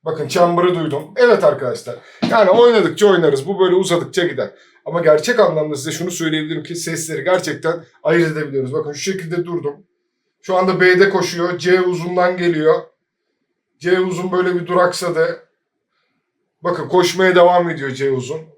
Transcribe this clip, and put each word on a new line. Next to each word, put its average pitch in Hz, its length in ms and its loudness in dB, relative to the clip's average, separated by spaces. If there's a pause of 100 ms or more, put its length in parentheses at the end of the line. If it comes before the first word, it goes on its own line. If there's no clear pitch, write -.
Bakın, 151 220 -6
chamber'ı 175 480 2
duydum. 151 280 -4 (120)
Evet 240 280 4
arkadaşlar. 127 520 -2 (340)
Yani 214 200 4
oynadıkça 214 580 4
oynarız. 160 400 2
Bu 190 120 -4
böyle 180 160 4
uzadıkça 175 520 -2
gider. 123 240 -6 (340)
Ama 170 160 -6
gerçek 160 380 2
anlamda 156 360 0
size 139 160 -8
şunu 180 200 -6
söyleyebilirim 156 520 -4
ki 170 120 -12
sesleri 160 480 -8
gerçekten 165 640 -2 (180)
ayırt 160 280 2
edebiliyoruz. 139 420 -6
Bakın, 151 180 -6
şu 190 200 -8
şekilde 170 340 -6
durdum. 147 300 -8 (680)
Şu 185 140 -4
anda 185 260 0
B'de 180 280 6
koşuyor. 175 480 -2
C 185 240 2
uzundan 180 560 -2
geliyor. 165 440 2 (1000)
C 185 200 0
uzun 180 320 -4
böyle 180 240 0
bir 170 120 -6
duraksadı. 180 800 -2 (1160)
Bakın, 160 240 -4
koşmaya 180 480 2
devam 175 340 6
ediyor 139 220 -8
C 135 200 -2
uzun. 131 300 -6 (160)